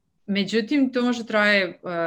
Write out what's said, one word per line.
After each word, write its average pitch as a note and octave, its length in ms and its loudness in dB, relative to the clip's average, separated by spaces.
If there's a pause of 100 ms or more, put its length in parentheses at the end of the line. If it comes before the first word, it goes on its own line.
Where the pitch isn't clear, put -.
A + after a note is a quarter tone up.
(260)
međutim, G#3+ 640 0
to B3 100 0
može A#3+ 240 -2
traje, G#3 360 2
e, F3 120 -4 (320)